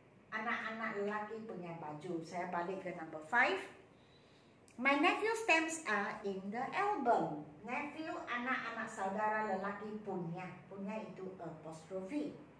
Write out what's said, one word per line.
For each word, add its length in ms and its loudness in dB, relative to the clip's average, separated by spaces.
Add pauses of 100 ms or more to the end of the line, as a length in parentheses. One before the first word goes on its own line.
(300)
Anak-anak 720 -2
lelaki 400 -2
punya 400 -6
baju. 400 -4
Saya 320 -4
balik 320 0
ke 80 -2
number 320 -6
five. 320 6 (1200)
My 200 6
nephew 360 6 (120)
stamps 440 4
are 320 2
in 160 0 (120)
the 120 -2 (120)
album. 720 4 (200)
Nephew, 440 -4 (200)
anak-anak 600 -2
saudara 600 2
lelaki 400 -2 (160)
punya. 400 -2 (240)
Punya 320 -4
itu 360 -8
apostrophe. 960 -6 (240)